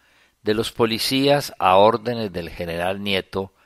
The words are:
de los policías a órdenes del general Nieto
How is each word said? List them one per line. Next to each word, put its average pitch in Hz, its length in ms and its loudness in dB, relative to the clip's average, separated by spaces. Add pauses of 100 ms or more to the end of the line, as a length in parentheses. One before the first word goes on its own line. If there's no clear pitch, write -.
(400)
de 107 140 -2
los 110 180 -4
policías 131 840 0
a 92 180 4
órdenes 110 560 2
del 85 160 -8
general 87 540 -6
Nieto 95 500 -4 (140)